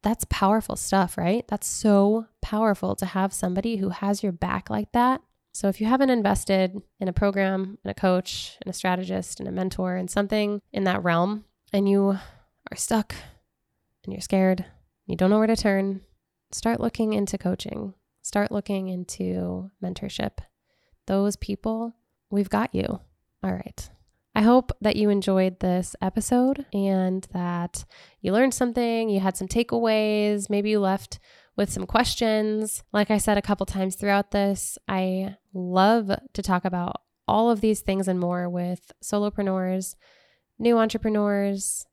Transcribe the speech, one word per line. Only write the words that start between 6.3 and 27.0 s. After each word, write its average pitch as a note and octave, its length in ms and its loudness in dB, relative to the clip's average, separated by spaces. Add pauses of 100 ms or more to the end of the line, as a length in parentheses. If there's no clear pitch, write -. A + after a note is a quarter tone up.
in F#3+ 100 -2
a F3+ 40 -2
program, F#3+ 720 0
in G3 60 -6
a G3 40 -6
coach, - 720 -2
in - 40 -8
a F3+ 60 -8
strategist, F#3 680 -4
in - 60 -6
a F#3 60 -6
mentor, F#3 440 -4
in F3+ 120 -6
something G#3 520 -2 (120)
in G3 120 -2
that F#3 200 0
realm, F3 400 0 (280)
and G3 160 2
you G3 300 4 (520)
are - 60 -12
stuck - 380 -2 (920)
and F#3+ 80 -10
you're F#3+ 80 -10
scared, F#3 440 2 (420)
you F3+ 100 -4
don't F#3 140 4
know G#3+ 80 6
where A3 80 4
to A3+ 100 2
turn, G3 440 0 (540)
start A3+ 260 -2
looking A3+ 320 -2
into G3+ 260 -2
coaching. F#3+ 560 -6 (280)
Start G#3 300 -2
looking G3 360 -4
into F#3 840 -6 (120)
mentorship. F#3+ 560 -6 (680)
Those G3+ 300 0
people, A3+ 600 -6 (340)
we've G3+ 200 0
got G#3 240 0
you. F#3+ 260 -2 (420)
All F#3+ 100 -2
right. - 380 -10 (440)
I G#3+ 80 2
hope B3 380 6
that G#3+ 160 2
you G#3 140 2
enjoyed F#3+ 500 2
this F3+ 400 -2
episode B3+ 720 0
and F#3+ 600 0